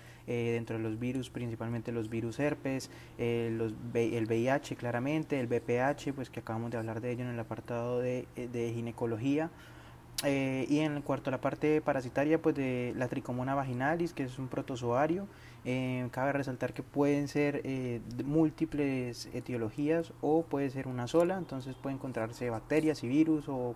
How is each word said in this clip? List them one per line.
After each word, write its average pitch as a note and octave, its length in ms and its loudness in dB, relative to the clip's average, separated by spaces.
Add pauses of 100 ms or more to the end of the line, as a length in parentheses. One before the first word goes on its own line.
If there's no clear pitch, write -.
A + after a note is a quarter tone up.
(260)
Eh, A#2+ 260 0
dentro A#2 240 -2
de A2 60 -2
los A2 160 -2
virus, B2 320 -2
principalmente A#2 600 -4
los A2+ 200 -2
virus A2+ 280 -2
herpes, C#3 520 0 (260)
eh, A#2 400 0
los A2+ 160 0 (180)
V-, A#2 280 2
el A2 60 0
V A2+ 120 2
I A#2 120 4
H C#3 260 0
claramente, C3+ 640 0
el B2 80 0
V A#2+ 140 2
P A#2+ 200 2
H, C#3+ 320 0
pues, C3+ 160 -6
que - 120 -10
acabamos A2+ 280 -4
de A#2+ 80 -4
hablar A2 240 -4
de B2 80 -2
ello B2 140 -2
en B2 80 -4
el A#2+ 80 -4
apartado A#2 640 -2
de, B2 340 -2
eh, B2 120 -6
de A#2+ 240 -2
ginecología. A#2 800 0 (720)
Eh, C3+ 460 2
y D3 100 4
en D3 220 0
cuanto C3+ 300 -2
a - 0 -
la B2+ 100 0
parte D3+ 400 2
parasitaria, C#3+ 580 2
pues, D#3+ 140 4
de B2+ 420 0
la B2 120 0
Trichomona B2+ 480 -2
vaginalis, C#3+ 580 0
que C#3+ 100 -4
es B2 140 -6
un C3 120 -4
protozoario, C#3 760 2 (400)
eh, B2+ 460 0
cabe C3+ 200 2
resaltar C3+ 420 -2
que - 100 -8
pueden C#3+ 440 2
ser, C#3+ 360 2
eh, B2+ 380 -2 (160)
d-, B2+ 60 -2
múltiples C#3 1120 2
etiologías C3 880 0
o D3+ 220 6
puede C#3 260 0
ser C3 180 -4
una B2 200 -2
sola, F3 320 6
entonces C3 360 -6
puede C3+ 200 -4
encontrarse A#2+ 560 -2
bacterias D3 520 2
y B2 40 -2
virus D3+ 400 4
o B2 280 -2